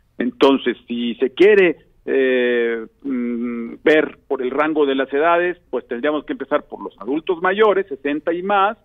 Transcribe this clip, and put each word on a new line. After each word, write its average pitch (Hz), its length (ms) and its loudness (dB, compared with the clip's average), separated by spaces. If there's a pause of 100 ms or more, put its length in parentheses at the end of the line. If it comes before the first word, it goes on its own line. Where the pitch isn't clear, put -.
(180)
Entonces, 127 580 2 (120)
si 120 280 -4
se 127 160 -2
quiere, 190 460 4 (260)
eh, 123 800 0 (180)
mm, 120 720 -6 (100)
ver 156 420 2
por 131 160 -4
el 127 80 -4
rango 147 360 0
de 135 100 0
las 135 160 -2
edades, 170 440 0 (140)
pues 123 160 -6
tendríamos 139 380 -4
que 156 80 -8
empezar 139 320 -4
por 101 180 -16
los - 180 -14
adultos 160 420 -6
mayores, 196 440 2
sesenta 147 460 -6
y 175 100 -6
más 202 420 0